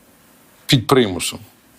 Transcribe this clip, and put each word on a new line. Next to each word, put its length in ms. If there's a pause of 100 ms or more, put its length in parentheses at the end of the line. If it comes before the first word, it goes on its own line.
(680)
під 200
примусом 520 (400)